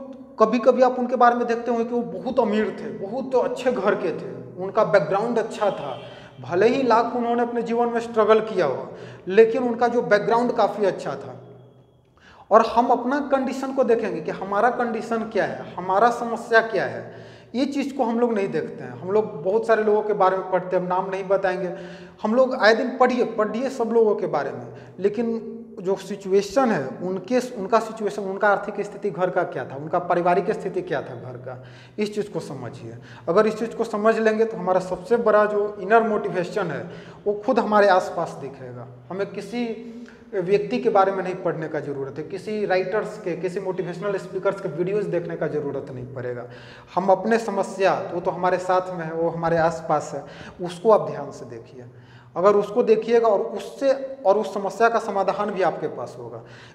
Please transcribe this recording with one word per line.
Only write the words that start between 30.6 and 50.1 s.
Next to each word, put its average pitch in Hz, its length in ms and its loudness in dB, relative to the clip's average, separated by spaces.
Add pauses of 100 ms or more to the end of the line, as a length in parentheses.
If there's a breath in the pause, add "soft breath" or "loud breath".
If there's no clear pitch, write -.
क्या 147 200 -2
था 131 200 -12
घर 127 160 -12
का, 123 240 -14 (360 loud breath)
इस 208 160 -4
चीज़ 208 160 -4
को 165 100 -6
समझिए। 117 560 -12 (320 loud breath)
अगर 208 180 6
इस 214 120 -2
चीज़ 233 180 -6
को 226 80 0
समझ 220 340 2
लेंगे 220 260 4
तो 202 120 -6
हमारा 180 260 2
सबसे 185 360 -2
बड़ा 208 280 6
जो 208 340 -2
inner 214 280 4
motivation 185 640 -2
है 127 120 -8 (440 loud breath)
वो 202 80 2 (120)
खुद - 120 4
हमारे 202 300 4
आसपास 180 520 2
दिखेगा। 123 460 -12 (240)
हमें 196 160 -4
किसी 233 400 -6 (680 loud breath)
व्यक्ति 190 440 0
के 247 120 2
बारे 196 220 6
में 190 120 -2
नहीं 180 100 -4
पढ़ने 156 340 -4
का 151 120 -4
ज़रूरत 135 380 -8
है, 151 60 -8
किसी 208 420 -6
writers 185 520 0
के, 165 180 -4
किसी 180 240 -4
motivational 185 580 -4
speakers 190 420 -2
के 190 80 -4
videos 185 400 -2
देखने 165 280 -4
का 156 120 -2
ज़रूरत 143 420 -4
नहीं 123 240 -10
पड़ेगा। 120 320 -8 (480 loud breath)
हम 190 160 2
अपने 214 280 4
समस्या, 190 560 0 (200)
वो 175 60 -2
तो 175 100 -2
हमारे 180 280 0
साथ 185 360 0
में 165 100 -8
है, 160 80 -8
वो 165 180 0
हमारे 165 280 0
आसपास 160 560 0